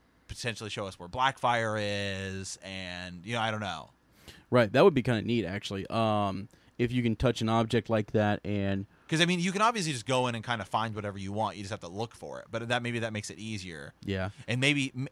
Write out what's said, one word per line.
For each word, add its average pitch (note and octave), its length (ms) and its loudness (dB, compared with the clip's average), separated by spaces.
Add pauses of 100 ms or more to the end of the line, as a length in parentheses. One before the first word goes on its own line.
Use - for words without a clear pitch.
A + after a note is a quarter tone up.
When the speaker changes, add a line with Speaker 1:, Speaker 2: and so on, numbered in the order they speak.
(280)
Speaker 1:
potentially A2+ 420 -6
show G#2 160 -4
us F#2+ 140 -10
where F2 80 -12
Blackfire A#2+ 720 2
is, G2 800 -4
and, F2+ 640 -10
you A2 60 -6
know, A#2 80 -2
I A2 100 2
don't G#2+ 100 -4
know. E2+ 300 -6 (600)
Speaker 2:
Right. A#2+ 200 6
That C3 140 8
would F#3+ 100 8
be B2+ 80 2
kinda A2+ 200 2
neat, A2 240 2
actually. G2 420 -6
Um, G#2 600 0 (280)
if A#2+ 160 0
you B2 100 2
can A#2 140 2
touch B2 240 2
an A2 80 2
object A2+ 420 2
like G#2+ 220 2
that G#2 320 4
and G2 420 0 (220)
Speaker 1:
'Cause, D#3 140 2
I - 20 6
mean, F3 160 2
you F3+ 120 2
can G3 100 2
obviously A3 300 2
just B2 140 -6
go B2+ 220 2
in A#2+ 80 -2
and A2 80 -8
kinda A2+ 220 -2
find A2 280 -2
whatever G2+ 240 -6
you G2 140 -6
want. G#2 240 -2
You G#2 60 -10
just G2 80 -10
have G#2+ 100 -6
to F2 80 -12
look G2+ 260 -6
for C2 260 -12
it. - 120 -18
But A#2 160 -4
that, A#2+ 140 0
maybe A#2+ 180 -2
that A2+ 120 -4
makes G#2+ 180 -6
it D#2 80 -12
easier. F#2 560 -10 (100)
Speaker 2:
Yeah. F#2+ 260 -2 (160)
Speaker 1:
And A#2+ 140 -2
maybe, C#3 340 2
m-, C3 180 -6